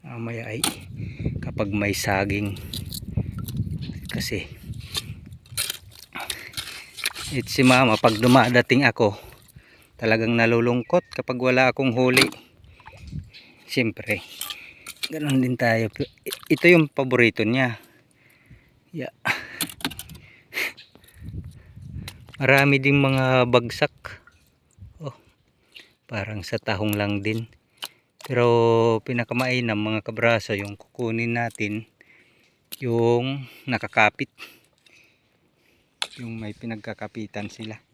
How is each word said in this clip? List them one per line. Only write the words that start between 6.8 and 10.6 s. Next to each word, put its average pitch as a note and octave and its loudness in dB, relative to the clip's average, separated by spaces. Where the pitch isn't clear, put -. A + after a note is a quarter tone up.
it's A#2 -4
si - 0
mama, B2+ 6
pag A2+ 4
dumadating B2 6
ako, G#2+ 2
talagang A2+ 2
nalulungkot A#2+ 2